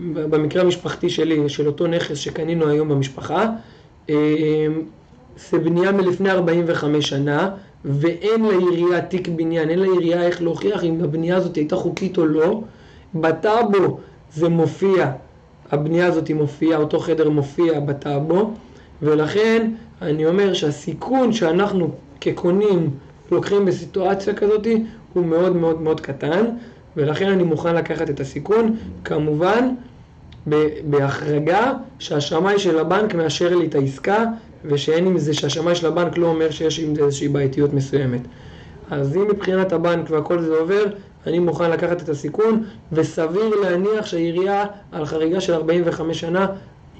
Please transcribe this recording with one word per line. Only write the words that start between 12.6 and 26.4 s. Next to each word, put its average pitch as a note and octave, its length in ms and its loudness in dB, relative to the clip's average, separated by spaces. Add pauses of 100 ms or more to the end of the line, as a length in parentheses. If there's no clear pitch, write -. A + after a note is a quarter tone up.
בטאבו F#3 840 2 (360)
זה E3 140 2
מופיע, E3 640 2 (600)
הבנייה D#3+ 360 2
הזאת D#3+ 240 0
מופיעה, D#3 500 0
אותו D3+ 180 0
חדר D#3 320 2
מופיע D3+ 500 0
בטאבו, D3+ 680 0 (520)
ולכן G3+ 680 2 (320)
אני D#3 240 0
אומר F#3 280 2
שהסיכון F3 800 0
שאנחנו F3+ 580 2 (300)
כקונים F3+ 680 2 (400)
לוקחים G3 340 2
בסיטואציה F#3+ 680 -2
כזאת G#3 320 0 (460)
הוא F3 140 0
מאוד F3 300 2
מאוד E3 260 0
מאוד D#3 180 0
קטן, D3+ 440 -2 (520)